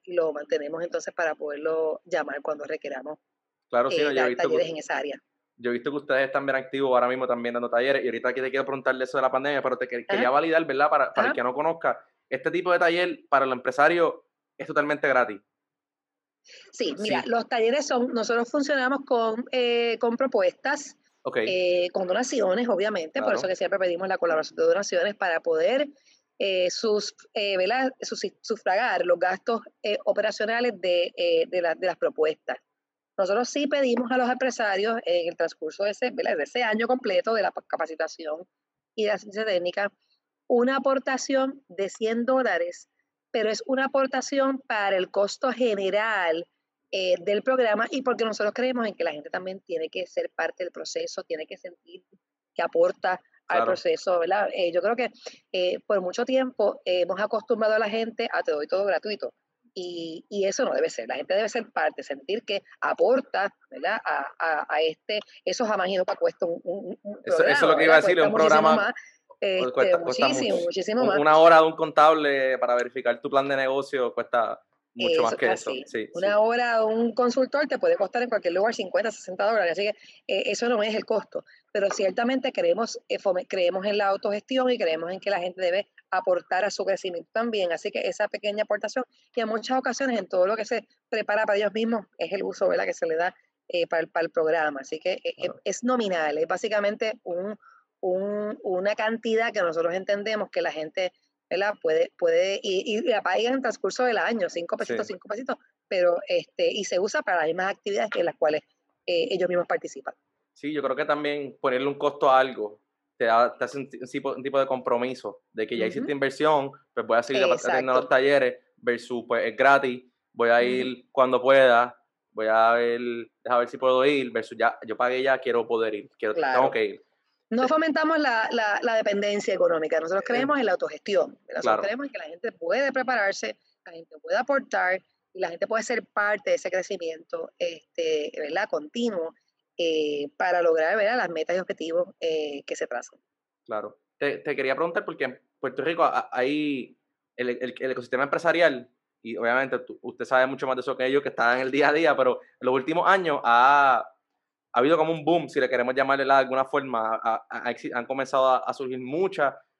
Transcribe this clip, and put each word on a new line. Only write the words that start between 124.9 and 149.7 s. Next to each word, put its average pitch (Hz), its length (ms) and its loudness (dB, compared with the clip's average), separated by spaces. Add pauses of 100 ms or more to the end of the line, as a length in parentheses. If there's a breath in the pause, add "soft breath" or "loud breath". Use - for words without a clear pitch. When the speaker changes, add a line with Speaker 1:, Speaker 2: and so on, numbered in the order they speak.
Speaker 2:
pagué 127 260 0
ya, 131 180 4
quiero 117 280 0
poder 113 280 0
ir, - 220 -10
quiero, 107 160 -2
Speaker 1:
Claro. 127 260 2
Speaker 2:
tengo 131 120 4
que 113 140 0
ir. 98 200 -10 (460)
Speaker 1:
No 226 120 2
Speaker 2:
Sí. - 40 2
Speaker 1:
fomentamos 311 500 2
la, 240 360 0
la, 208 280 0
la 226 140 0
dependencia 208 580 0
económica, 165 460 2
nosotros 185 240 -2
Speaker 2:
Eh, - 20 -10
Speaker 1:
creemos 269 320 0
en 247 80 0
la 190 60 2
autogestión, 175 600 -2
¿verdad? - 160 -20
Nosotros - 160 -8
Speaker 2:
claro. 107 180 4
Speaker 1:
creemos 240 240 -4
en 277 80 -10
que 208 40 -12
la 175 60 -12
gente 170 300 -10
puede 254 400 -2
prepararse, 226 640 -2 (280)
la 180 60 -20
gente 165 300 -20
puede 175 160 0
aportar, 220 640 0 (320)
y 185 80 -14
la 180 80 -2
gente 175 180 -6
puede 220 160 -2
ser 226 220 -4
parte 208 460 -2
de 175 40 4
ese 185 160 -4
crecimiento, 170 880 -6
este, 160 800 -4
¿verdad?, 160 320 -4
continuo, 170 640 -4 (420)
eh, 151 600 0
para 180 240 2
lograr, 160 340 4
¿verdad?, 220 220 2
las 190 120 -2
metas 165 280 -2
y - 20 2
objetivos, 175 640 -4
eh, 151 440 -4
que 170 120 -8
se 160 100 -6
trazan. - 320 -10 (460)
Speaker 2:
Claro. 104 340 -8 (180)
Te, 139 200 -2
te 143 180 -6
quería 135 200 0
preguntar, 170 280 -4
porque 165 220 -6
en 127 160 -8 (180)
Puerto 131 240 -6
Rico 165 220 0
ha-, - 260 0
hay 139 640 -4 (380)
el, 123 140 -4
el, 123 280 -6
el 131 140 -4
ecosistema 123 320 -4
empresarial, 156 640 2 (320)
y 113 140 -10
obviamente 127 440 0